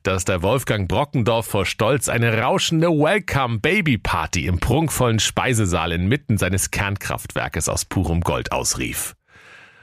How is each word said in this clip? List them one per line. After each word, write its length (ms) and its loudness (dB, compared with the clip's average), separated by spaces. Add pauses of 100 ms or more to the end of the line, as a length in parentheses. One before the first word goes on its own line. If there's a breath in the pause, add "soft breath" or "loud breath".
dass 200 0
der 160 0
Wolfgang 480 0
Brockendorf 560 0
vor 220 0
Stolz 420 0
eine 320 2
rauschende 480 2
Welcome-Baby-Party 1600 0
im 120 0
prunkvollen 600 2
Speisesaal 760 0
inmitten 460 0
seines 320 0
Kernkraftwerkes 1000 -4
aus 160 -4
purem 380 0
Gold 300 -2
ausrief. 640 -6 (680 loud breath)